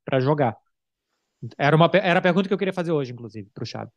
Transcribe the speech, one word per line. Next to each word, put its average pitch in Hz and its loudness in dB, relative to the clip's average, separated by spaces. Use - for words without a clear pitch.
pra 135 0
jogar." 135 0
Era 147 4
uma 160 6
pe-, 175 4
era 185 2
a 180 -4
pergunta 180 0
que 208 -2
eu - -2
queria 185 -4
fazer 170 -4
hoje, 139 -4
inclusive, 110 -14
pro - -10
Xavi. 110 -12